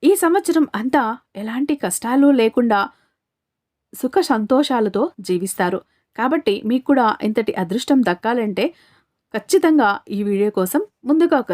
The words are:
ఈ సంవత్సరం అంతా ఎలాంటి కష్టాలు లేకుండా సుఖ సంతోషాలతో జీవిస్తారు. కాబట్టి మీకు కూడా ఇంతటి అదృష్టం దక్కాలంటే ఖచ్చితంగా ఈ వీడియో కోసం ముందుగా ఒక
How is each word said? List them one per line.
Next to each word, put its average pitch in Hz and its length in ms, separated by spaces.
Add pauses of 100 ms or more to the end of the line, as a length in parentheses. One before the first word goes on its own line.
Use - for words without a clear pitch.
ఈ 359 120 (100)
సంవత్సరం 330 420 (140)
అంతా 254 240 (380)
ఎలాంటి 262 420
కష్టాలు 254 460 (120)
లేకుండా 226 400 (1200)
సుఖ 262 160 (140)
సంతోషాలతో 220 720 (240)
జీవిస్తారు. 185 520 (380)
కాబట్టి 254 380 (140)
మీకు 254 220
కూడా 254 160 (220)
ఇంతటి 220 240 (100)
అదృష్టం 254 360 (100)
దక్కాలంటే 214 560 (680)
ఖచ్చితంగా 302 680 (160)
ఈ - 100
వీడియో 202 300
కోసం 190 260 (260)
ముందుగా 320 360
ఒక - 100